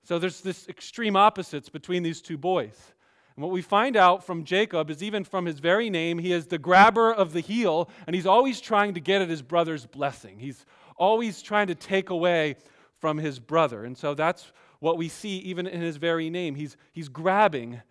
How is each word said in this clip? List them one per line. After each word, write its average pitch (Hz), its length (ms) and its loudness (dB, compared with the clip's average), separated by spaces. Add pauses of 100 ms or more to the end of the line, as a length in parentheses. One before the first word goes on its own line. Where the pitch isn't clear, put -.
So 170 160 -4
there's 180 220 -6
this - 260 -10
extreme 214 480 -6
opposites 190 540 2
between 180 340 -6
these 165 200 -6
two 160 160 -10
boys. 139 560 -4 (420)
And 143 80 -10
what 180 80 -4
we 185 80 -2
find 220 360 2
out 180 280 6
from 170 200 -8
Jacob 180 440 -2
is 151 140 -10
even 202 220 -6
from 180 200 -4
his 156 160 -6
very 202 300 2
name, 170 280 -2
he 180 140 -2
is 170 140 -2
the 170 120 -6
grabber 202 540 6
of 185 220 0
the 175 60 -2
heel, 180 500 -2 (160)
and 165 100 -4
he's 175 100 -2
always 233 360 4
trying 208 320 0
to 175 60 -8
get 190 200 2
at 180 80 0
his 156 140 -6
brother's 160 420 0
blessing. 120 540 -8
He's 127 260 -14 (320)
always 220 460 2
trying 208 240 0
to 180 80 -4
take 190 340 -2
away 170 480 0 (420)
from 156 200 -2
his 147 200 -6
brother. 123 460 0
And 127 120 -12
so 147 180 -4
that's 160 360 -2 (280)
what 165 180 0
we 165 140 -6
see 202 300 -8
even 180 260 -8
in 175 160 -8
his 165 160 -6
very 165 320 -2
name. 170 240 -6
He's, 143 240 -10 (140)
he's 151 180 -12
grabbing 156 800 0